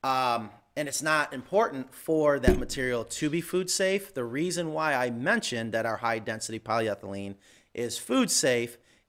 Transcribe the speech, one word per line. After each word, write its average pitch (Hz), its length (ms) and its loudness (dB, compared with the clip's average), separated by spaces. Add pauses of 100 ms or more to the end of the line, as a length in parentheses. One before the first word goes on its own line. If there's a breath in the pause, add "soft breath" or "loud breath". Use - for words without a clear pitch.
Um, 127 460 2 (260)
and 147 120 -4
it's 135 140 -4
not 156 320 2
important 139 600 0
for 151 460 2
that 123 180 4
material 127 480 -2
to - 240 -4
be 160 120 0
food 180 280 -4
safe. 196 440 0
The 131 120 -4
reason 156 480 -2
why 156 200 2
I 123 160 2
mentioned 120 640 0
that 113 120 2
our 113 120 -2
high 113 220 0
density 110 400 -6
polyethylene 101 760 -2 (380 soft breath)
is 117 240 -4
food 247 340 2
safe 120 460 2 (320 soft breath)